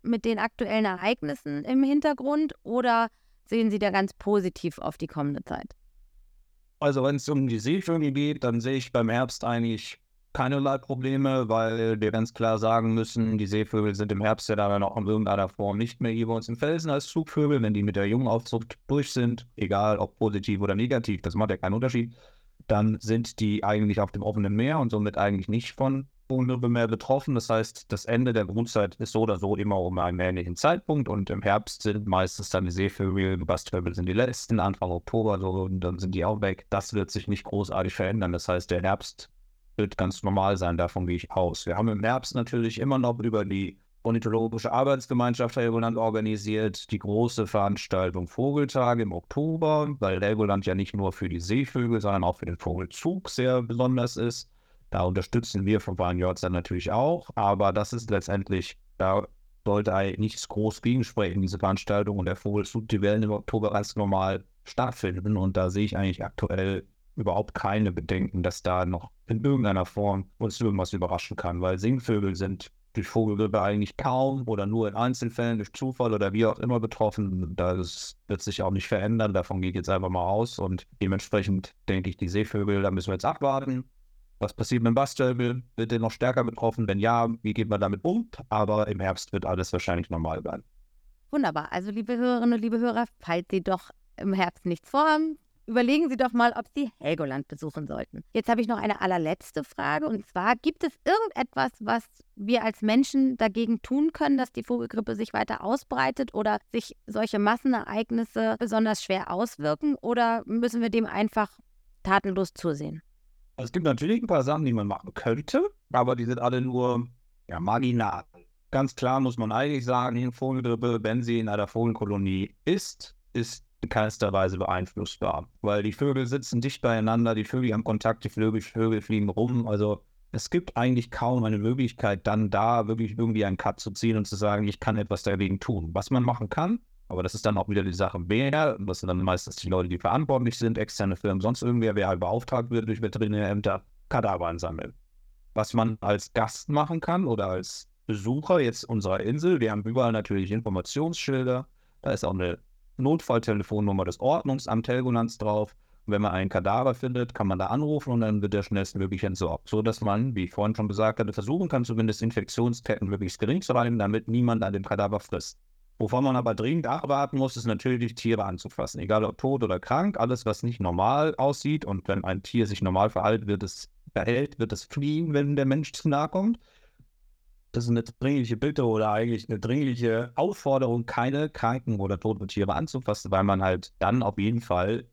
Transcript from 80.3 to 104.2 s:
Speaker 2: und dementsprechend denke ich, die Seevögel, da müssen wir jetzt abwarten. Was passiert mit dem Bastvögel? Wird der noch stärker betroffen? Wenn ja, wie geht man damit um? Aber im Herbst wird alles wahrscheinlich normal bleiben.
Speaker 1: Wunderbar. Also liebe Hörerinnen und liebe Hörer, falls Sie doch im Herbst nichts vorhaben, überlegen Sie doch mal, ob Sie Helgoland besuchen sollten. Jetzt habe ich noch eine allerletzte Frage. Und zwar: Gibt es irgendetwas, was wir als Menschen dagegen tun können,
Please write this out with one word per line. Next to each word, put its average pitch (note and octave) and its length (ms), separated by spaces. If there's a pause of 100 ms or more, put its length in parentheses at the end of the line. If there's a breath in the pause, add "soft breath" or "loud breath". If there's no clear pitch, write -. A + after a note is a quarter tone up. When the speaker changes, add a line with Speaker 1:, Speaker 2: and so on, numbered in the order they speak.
Speaker 2:
und F#2 280 (140)
dementsprechend G2 720 (160)
denke F#2 200
ich, F2 80
die F2+ 120
Seevögel, G2+ 520
da G2 100
müssen F#2+ 160
wir F#2+ 80
jetzt F#2 100
abwarten. C3+ 580 (560)
Was G#2 140
passiert A#2+ 300
mit A#2 60
dem A#2 60
Bastvögel? B2 680 (140)
Wird A#2 140
der A#2 80
noch A2+ 120
stärker B2 320
betroffen? A2+ 460
Wenn G2 100
ja, A#2 300 (120)
wie G#2+ 120
geht A2 160
man G#2 100
damit G2 240
um? A3 260 (200)
Aber G#2+ 400
im F#2+ 100
Herbst F#2+ 320
wird G2 140
alles F2+ 260
wahrscheinlich F2 380
normal D#2+ 320
bleiben. - 220 (680)
Speaker 1:
Wunderbar. D#3+ 400
Also F#3+ 200
liebe A3+ 260
Hörerinnen A#3+ 380
und G#3+ 60
liebe A3+ 180
Hörer, A#3 260 (160)
falls F3 280
Sie F#3 140
doch - 280 (260)
im G3 160
Herbst F3+ 320
nichts E3+ 240
vorhaben, D#4 480 (300)
überlegen B3 420
Sie B3+ 80
doch B3 160
mal, A#3+ 220
ob A#3 100 (100)
Sie C#4+ 240
Helgoland C#3+ 480
besuchen D3+ 400
sollten. - 360 (100)
Jetzt A3+ 160
habe A#3 100
ich A3 80
noch A#3 100
eine G#3 240
allerletzte F3 640
Frage. D4 420
Und G#3+ 220
zwar: G3+ 300
Gibt - 260
es D#4 80 (140)
irgendetwas, F4 720
was A3+ 240 (320)
wir A3 280
als A3 180
Menschen C4 560
dagegen A3+ 440
tun D4 300
können, C#4 260